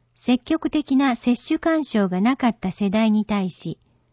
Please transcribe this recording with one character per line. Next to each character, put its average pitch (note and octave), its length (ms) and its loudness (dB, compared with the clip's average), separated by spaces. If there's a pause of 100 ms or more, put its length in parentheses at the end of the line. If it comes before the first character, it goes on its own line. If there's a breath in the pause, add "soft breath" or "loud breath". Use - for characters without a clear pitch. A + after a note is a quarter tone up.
(140)
積 - 300 -2
極 D#4+ 260 -2
的 C#4 260 0
な C4+ 180 2
接 B3 220 0
種 - 220 -2
勧 D#4+ 260 0
奨 G3+ 240 0
が F3+ 120 -2
な A#3 160 2
か B3 120 0
っ G#3 100 -2
た F#3 140 -4
世 G3+ 180 -2
代 A3 200 2
に G#3+ 140 2
対 G3+ 240 -2
し、 - 300 -10 (340)